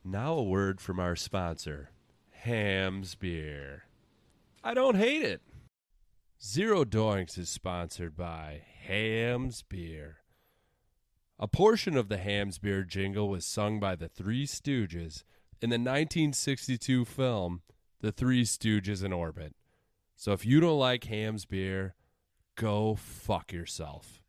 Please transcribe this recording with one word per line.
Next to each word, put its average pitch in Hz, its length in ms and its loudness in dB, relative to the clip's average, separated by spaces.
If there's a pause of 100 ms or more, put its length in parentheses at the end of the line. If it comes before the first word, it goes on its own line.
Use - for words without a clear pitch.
Now 113 280 -2
a 143 80 0
word 95 360 2
from 92 200 -4
our 87 160 0
sponsor, 82 720 -6 (400)
Hamm's 98 840 -2
Beer. 76 720 -8 (760)
I 233 120 -2
don't 254 220 4
hate 269 260 2
it. 180 180 -4 (960)
Zero 165 460 2
Doinks 104 540 0
is 87 100 -6
sponsored 87 680 -6
by 78 460 -8 (220)
Hamm's 113 800 -2
Beer. 80 540 -12 (1200)
A 107 80 -2
portion 196 500 6
of 113 100 2
the 101 100 -2
Hamm's 101 420 -2
Beer 98 240 0
jingle 98 460 -2
was 92 180 -4
sung 107 320 0
by 98 160 0
the 82 120 -8
Three 113 380 -2
Stooges 87 800 -2 (360)
in 117 120 0
the 117 80 2
nineteen 147 540 2
sixty-two 127 720 0
film, 101 580 -2 (360)
The 107 120 0
Three 127 320 4
Stooges 104 600 2
in 98 80 -2
Orbit. 82 440 -6 (600)
So - 180 0
if 98 120 -2
you 131 140 8
don't 160 180 6
like 127 280 2
Hamm's 107 400 -2
Beer, 95 500 -2 (600)
go 107 380 2
fuck - 580 -4
yourself. 80 760 -10